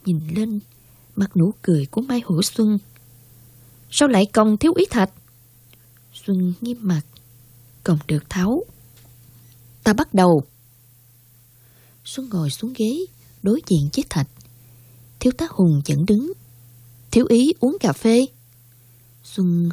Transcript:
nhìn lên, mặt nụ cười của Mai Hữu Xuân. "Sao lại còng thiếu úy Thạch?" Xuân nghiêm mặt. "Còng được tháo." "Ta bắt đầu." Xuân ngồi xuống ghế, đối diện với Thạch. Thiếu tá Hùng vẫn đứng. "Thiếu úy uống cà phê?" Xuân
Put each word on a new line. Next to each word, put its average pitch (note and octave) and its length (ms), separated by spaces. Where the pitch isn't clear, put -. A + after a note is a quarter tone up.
nhìn E3+ 240
lên, G#3 320
mặt G3 200
nụ F3+ 260
cười D3+ 240
của - 140
Mai B3 260
Hữu F3 160
Xuân. G#3+ 360
"Sao D4 180
lại G#3 180
còng G#3+ 300
thiếu D#4+ 160
úy F4+ 180
Thạch?" G3+ 200
Xuân F#3 460
nghiêm A#3+ 200
mặt. F3 220
"Còng E3 140
được D3 220
tháo." A3+ 340
"Ta G#3+ 100
bắt C4+ 220
đầu." F3 280
Xuân C4 240
ngồi E3 220
xuống A3+ 260
ghế, A#3 220
đối A3+ 240
diện D3 300
với C#4+ 140
Thạch. C#3 180
Thiếu B3+ 120
tá D#4+ 180
Hùng D#3+ 380
vẫn D3 180
đứng. A#3 260
"Thiếu A#3+ 180
úy B3+ 320
uống C#4 200
cà D3 120
phê?" A#3 340
Xuân F3 480